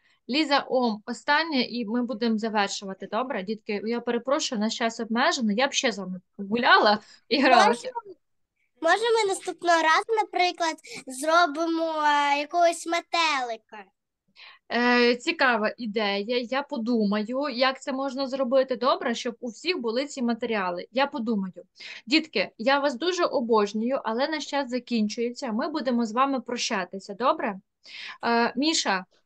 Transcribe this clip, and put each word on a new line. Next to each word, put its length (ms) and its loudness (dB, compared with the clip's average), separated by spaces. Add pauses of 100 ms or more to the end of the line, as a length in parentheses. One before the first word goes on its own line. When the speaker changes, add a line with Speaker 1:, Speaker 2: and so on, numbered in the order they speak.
(300)
Speaker 1:
Ліза, 400 2
Ом, 360 0
останнє, 560 0
і 240 -4
ми 180 -2
будемо 340 -2
завершувати, 760 -4
добре? 320 -4
Дітки, 420 -6
я 160 -2
перепрошую, 600 -2
наш 160 -2
час 220 -2
обмежений, 580 0
я 100 2
б 60 -4
ще 180 0
з 60 -6
вами 240 -8 (160)
гуляла 600 4 (300)
і 120 2
гралася. 540 6
Speaker 2:
Може, 220 -12 (640)
може, 220 2 (100)
ми 160 2
наступного 520 0
разу, 400 2
наприклад, 540 0 (320)
зробимо, 840 2 (120)
е, 340 4
якогось 480 0
метелика? 960 -2 (920)
Speaker 1:
Е, 420 4
цікава 640 0
ідея. 600 -2 (120)
Я 140 -2
подумаю, 840 0
як 320 0
це 120 -6
можна 340 -4
зробити, 480 2
добре, 400 0
щоб 240 -6
у 80 -10
всіх 300 -4
були 280 -2
ці 160 -10
матеріали. 720 -2
Я 160 2
подумаю. 460 -4 (520)
Дітки, 520 0
я 220 2
вас 160 0
дуже 300 0
обожнюю, 800 0
але 240 -2
наш 180 -4
час 240 -4
закінчується. 840 -2
Ми 180 -2
будемо 360 0
з 60 -6
вами 300 2
прощатися, 720 -6
добре? 460 -2 (640)
Е, 300 2
Міша, 500 0 (200)